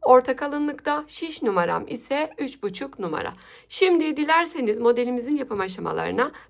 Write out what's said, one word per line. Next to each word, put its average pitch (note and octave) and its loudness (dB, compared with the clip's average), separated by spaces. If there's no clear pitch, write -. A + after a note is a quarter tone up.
orta B3+ 6
kalınlıkta, D4 -4
şiş - -10
numaram F3 0
ise D4 -4
üç - -8
buçuk G#3 -8
numara. F3 -4
Şimdi E4 2
dilerseniz D4+ 0
modelimizin A#3+ 2
yapım A#3+ -4
aşamalarına F#3 -2